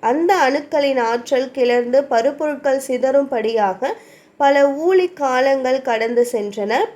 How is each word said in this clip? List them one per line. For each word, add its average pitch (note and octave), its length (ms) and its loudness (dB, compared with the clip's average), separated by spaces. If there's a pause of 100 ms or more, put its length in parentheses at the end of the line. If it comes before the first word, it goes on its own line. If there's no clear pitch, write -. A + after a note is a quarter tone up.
அந்த E4 340 0
அணுக்களின் C#4+ 680 0
ஆற்றல் A#3+ 500 -2
கிளர்ந்து B3 520 2
பருப்பொருட்கள் C#4 840 -2
சிதறும்படியாக B3 1040 0 (440)
பல C#4+ 340 4
ஊழி F4+ 420 0
காலங்கள் C4 720 0
கடந்து A#3+ 500 0
சென்றன. G#3 420 -4 (200)